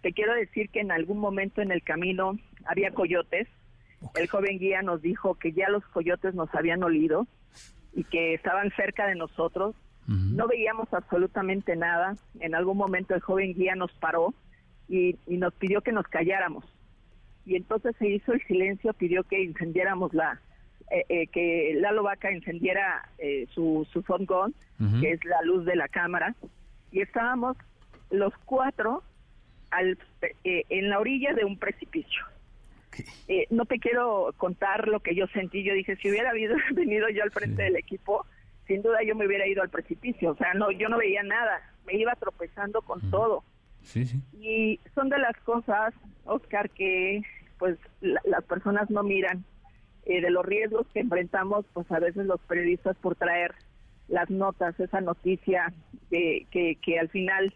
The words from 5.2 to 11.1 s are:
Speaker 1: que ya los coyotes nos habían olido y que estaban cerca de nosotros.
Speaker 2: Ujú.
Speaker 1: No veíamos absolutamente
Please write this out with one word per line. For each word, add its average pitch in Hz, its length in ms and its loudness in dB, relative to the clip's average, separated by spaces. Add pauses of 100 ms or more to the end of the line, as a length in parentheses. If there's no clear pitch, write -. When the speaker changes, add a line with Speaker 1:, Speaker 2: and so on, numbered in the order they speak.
Speaker 1:
que 160 180 -4
ya 190 160 2
los 202 160 0
coyotes 180 480 -2
nos 165 220 -4
habían 165 280 2
olido 160 440 4 (680)
y 175 120 -4
que 165 280 0
estaban 196 420 0
cerca 202 320 0
de 190 80 0
nosotros. 170 600 -2 (320)
Speaker 2:
Ujú. 104 100 0 (180)
Speaker 1:
No 226 120 0
veíamos 226 460 0
absolutamente 190 840 0